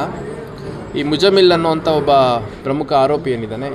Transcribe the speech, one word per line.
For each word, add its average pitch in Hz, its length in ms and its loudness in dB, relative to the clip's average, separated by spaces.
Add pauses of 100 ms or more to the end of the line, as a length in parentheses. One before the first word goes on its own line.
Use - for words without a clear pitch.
(1000)
ಈ 143 40 -2
ಮುಜಮಿಲ್ 180 500 4
ಅನ್ನುವಂಥ 165 360 0
ಒಬ್ಬ 147 220 2 (520)
ಪ್ರಮುಖ 143 300 -4
ಆರೋಪಿ 139 380 2
ಏನಿದ್ದಾನೆ, 113 440 -6